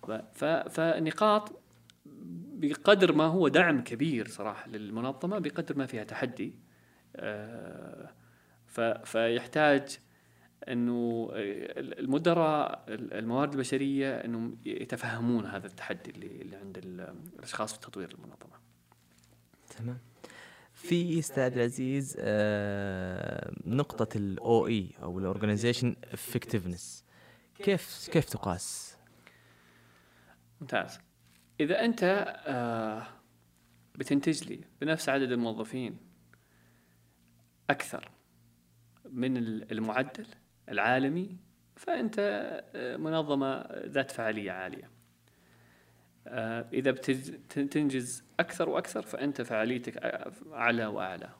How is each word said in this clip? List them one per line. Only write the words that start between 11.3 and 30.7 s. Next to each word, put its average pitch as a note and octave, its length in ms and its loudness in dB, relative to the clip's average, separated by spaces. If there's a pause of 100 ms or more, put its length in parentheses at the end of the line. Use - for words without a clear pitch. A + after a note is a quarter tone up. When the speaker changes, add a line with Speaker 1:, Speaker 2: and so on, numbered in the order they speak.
Speaker 1:
ال-، - 680 -6
المدراء D#3 880 4
ال-، A2+ 260 -8
الموارد B2 400 0
البشرية C3+ 600 0
إنهم A#2 500 -4
يتفهمون A#2 800 0
هذا G2 220 -8
التحدي - 440 -8
اللي، - 300 -12
اللي - 140 -14
عند - 220 -14
ال-، F2+ 380 -12 (240)
الأشخاص - 340 -4
في - 60 -14
تطوير - 300 -10
المنظمة. - 500 -20 (1160)
Speaker 2:
تمام. A#2+ 200 -6 (920)
في F3 300 4
أستاذ B2+ 340 2
العزيز، C3 680 0
آه، G2+ 1300 0 (120)
نقطة A#2+ 520 0
ال G2 220 -2
أو A2+ 280 6
إي G#2 220 0 (140)
أو F2+ 160 -4
ال F#2+ 140 0
Organization G#2+ 840 0
Effectiveness. - 880 -4 (600)
كيف، - 480 0
كيف D#3+ 140 4
تقاس؟ - 720 -4 (1600)
Speaker 1:
ممتاز. C3 380 -2 (600)